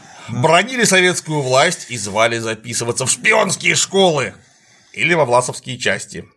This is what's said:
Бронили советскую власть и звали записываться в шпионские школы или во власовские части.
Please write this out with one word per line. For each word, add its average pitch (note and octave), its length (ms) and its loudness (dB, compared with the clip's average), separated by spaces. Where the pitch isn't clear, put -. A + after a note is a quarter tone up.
Бронили F3 560 2
советскую F3+ 580 2
власть C#3 480 2
и B2 60 -6
звали A2 420 0
записываться A2+ 680 -4
в - 40 -2
шпионские G3 640 0
школы D#3 600 0
или C#3+ 220 -2
во D#3 100 2
власовские B2 540 -2
части. G2 460 -6